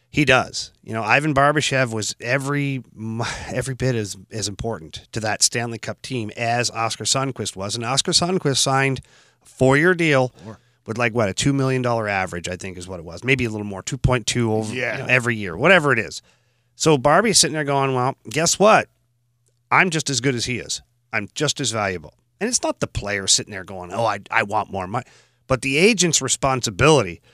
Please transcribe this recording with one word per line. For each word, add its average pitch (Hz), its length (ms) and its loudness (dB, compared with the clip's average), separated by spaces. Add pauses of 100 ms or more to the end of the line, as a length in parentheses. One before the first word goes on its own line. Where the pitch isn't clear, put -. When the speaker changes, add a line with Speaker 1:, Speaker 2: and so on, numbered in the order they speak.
Speaker 1:
He 151 160 2
does. 127 460 2 (120)
You 110 100 -10
know, 110 100 -4
Ivan 139 300 2
Barbashev 135 600 2
was 107 280 -6
every 139 640 -2 (100)
mu-, 110 300 -6 (300)
every 127 220 -6
bit 127 200 0
as, 107 200 -4 (160)
as 104 160 -6
important 98 640 -8
to - 80 -8
that 107 240 -2
Stanley 117 340 -2
Cup - 240 -10
team 110 360 -6
as 117 340 0
Oscar 113 320 -4
Sundqvist 131 540 -4
was. 104 180 -6
And 117 100 -6
Oscar 139 260 -2
Sundqvist 170 460 0
signed 135 420 2 (420)
a - 40 -20
four-year 143 480 4
deal 143 400 2 (100)
Speaker 2:
Four. 107 160 -18 (260)
Speaker 1:
with, 110 120 -6
like, 120 160 0
what, 113 160 2
a 92 40 -2
two 139 200 0
million 131 280 0
dollar 117 280 0
average, 90 400 -2
I 90 80 -8
think 92 200 -12
is 87 120 -12
what 92 100 -10
it 80 60 -14
was. 85 180 -14
Maybe 127 220 2
a 110 40 -2
little 107 160 -6
more, 98 160 -10
two - 160 -6
point 123 300 2
two 117 240 0
over, 110 220 -2
Speaker 2:
Yeah. 120 240 -4
Speaker 1:
you 127 60 -6
know, 123 60 -4
every 120 280 0
year, 92 180 -6
whatever 147 380 4
it 113 60 0
is. 82 220 -6 (540)
So 151 220 4
Barbie's 165 400 4
sitting 143 160 2
there 156 100 -2
going, 139 300 0
"Well, 127 220 0 (140)
guess 156 300 0
what? 196 300 6 (800)
I'm 165 220 4
just 156 180 -2
as 131 100 -2
good 127 160 0
as 113 100 -4
he 123 120 -4
is. - 240 -10 (320)
I'm 104 220 -2
just 147 260 -2
as 113 100 -2
valuable." 95 420 -4 (260)
And 214 100 -2
it's 247 140 -2
not 320 180 -4
the - 60 -2
player 101 400 -4
sitting 107 240 2
there 95 120 -10
going, 90 300 -12
"Oh, 113 120 0
I, 104 140 0 (120)
I 113 120 2
want 101 280 -2
more 95 160 -6
money." 113 180 -6 (420)
But 131 140 0
the 135 160 -2
agent's 180 440 4
responsibility 123 1000 0 (120)